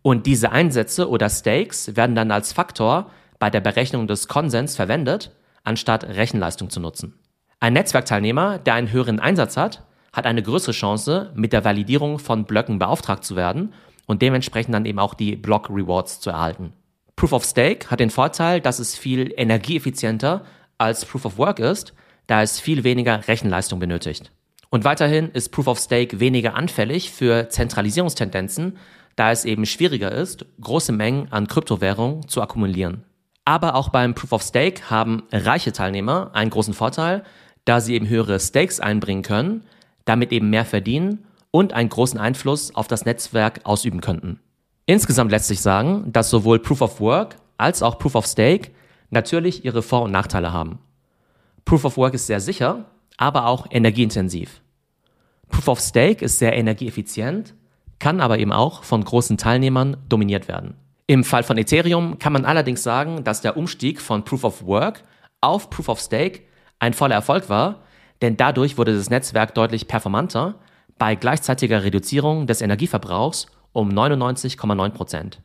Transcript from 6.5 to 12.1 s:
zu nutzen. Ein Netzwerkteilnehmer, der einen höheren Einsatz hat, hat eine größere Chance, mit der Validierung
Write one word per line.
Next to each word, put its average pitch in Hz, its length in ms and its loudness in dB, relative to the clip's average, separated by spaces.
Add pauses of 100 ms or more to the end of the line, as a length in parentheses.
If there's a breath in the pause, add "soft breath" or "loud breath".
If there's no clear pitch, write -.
zu - 100 -8
nutzen. - 400 -10 (400)
Ein 117 140 2
Netzwerkteilnehmer, 135 880 0
der 131 160 2
einen 117 180 -2
höheren 120 260 0
Einsatz 151 380 0
hat, 190 260 -2 (300 soft breath)
hat 120 120 -4
eine 117 160 2
größere 120 300 -2
Chance, 143 640 -2
mit 110 160 0
der 110 140 2
Validierung 127 520 0